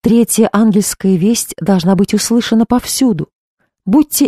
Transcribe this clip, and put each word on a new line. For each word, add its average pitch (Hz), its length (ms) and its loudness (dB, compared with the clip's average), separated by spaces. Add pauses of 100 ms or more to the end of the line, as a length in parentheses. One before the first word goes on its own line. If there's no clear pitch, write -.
Третья 226 500 2
ангельская 202 640 0
весть 202 460 -2
должна 185 340 0
быть 196 200 0
услышана 226 500 0
повсюду. 233 600 -2 (580)
Будьте 294 420 0